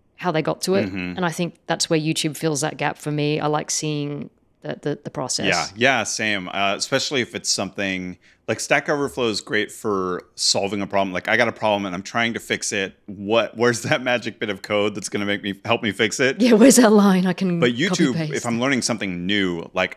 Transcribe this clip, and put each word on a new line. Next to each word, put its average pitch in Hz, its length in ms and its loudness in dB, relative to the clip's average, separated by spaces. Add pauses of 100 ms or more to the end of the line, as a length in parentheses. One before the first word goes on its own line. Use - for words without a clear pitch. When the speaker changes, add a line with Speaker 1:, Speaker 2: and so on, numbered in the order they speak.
(160)
Speaker 1:
how 180 160 -2
they 156 100 0
got 156 200 -4
to 185 120 0
it. 196 120 2
Speaker 2:
Mm-hmm. 180 300 -6
Speaker 1:
And 185 80 -2
I 175 60 0
think 170 240 -4 (140)
that's - 200 -2
where 165 100 2
YouTube 156 380 -2
fills 151 260 -2
that 151 140 -4
gap 147 220 -6
for 151 140 -6
me. 147 260 0
I 151 80 -2
like 151 240 -2
seeing 147 600 -6 (320)
the, 151 200 -8
the, 147 220 -4
the - 60 -12
process. 131 360 -4
Speaker 2:
Yeah, 85 200 2 (100)
yeah, 127 260 4
same. 101 460 -2
Uh, 98 280 0
especially 135 440 -2
if 107 160 -4
it's - 120 -8
something, 92 680 -4 (300)
like, 110 100 0
Stack 147 300 0
Overflow 139 400 0
is 101 120 -2
great 107 300 -2
for 92 540 -2 (100)
solving 101 480 0
a 98 60 -6
problem. 98 240 0
Like, 90 160 -4
I 110 80 4
got 117 100 4
a 110 60 0
problem 104 340 0
and 90 80 -6
I'm 95 80 -6
trying 117 320 -2
to 104 60 -8
fix - 320 -4
it. 98 220 -2 (120)
What, 104 500 0
where's 117 260 2
that 131 200 0
magic 120 380 -2
bit 110 100 -4
of 95 120 -8
code 104 340 0
that's 104 120 -8
gonna 104 180 -4
make 101 180 -2
me, 98 100 -4 (100)
help 113 200 0
me 104 80 0
fix 107 260 0
it? 135 220 2
Speaker 1:
Yeah, 233 140 6
where's 226 220 10
that 233 140 8
line 202 360 6
I 180 80 0
can 175 260 0
Speaker 2:
But 123 100 4
Speaker 1:
copy 117 120 -4
Speaker 2:
YouTube, 160 340 2
Speaker 1:
paste? 156 160 -4
Speaker 2:
if 117 140 -4
I'm 117 120 -2
learning 127 240 0
something 92 440 -4
new, 92 480 0
like, 92 220 -2